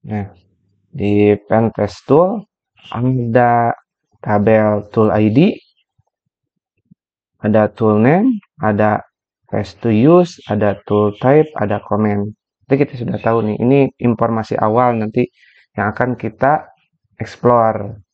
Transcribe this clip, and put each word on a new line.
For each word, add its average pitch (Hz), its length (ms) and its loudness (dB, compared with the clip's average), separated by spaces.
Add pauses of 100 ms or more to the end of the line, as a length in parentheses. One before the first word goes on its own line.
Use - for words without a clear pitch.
Nah, 104 200 -8 (680)
di 104 400 2 (140)
Pentest 110 580 -2
Tool 180 400 2 (480)
ada 120 800 0 (480)
tabel 104 720 2
tool 110 160 2
I 107 240 0
D, 127 60 4 (2000)
ada 107 320 0
tool 107 280 0
name, 196 400 2 (200)
ada 107 400 0 (440)
paste - 360 -8
to 117 120 -2
use, 170 560 2
ada 101 280 -2 (120)
tool 104 320 0
type, 151 280 2 (120)
ada 101 240 -4
comment. 104 480 -4 (320)
Jadi 135 160 0
kita - 160 -2
sudah 117 240 -6
tahu 113 240 0
nih, 107 160 -4
ini 131 180 4 (220)
informasi 113 560 -2
awal 117 400 0
nanti 110 320 -4 (480)
yang 104 160 -2
akan 123 240 -4
kita 131 480 -2 (560)
explore. 110 800 -2 (120)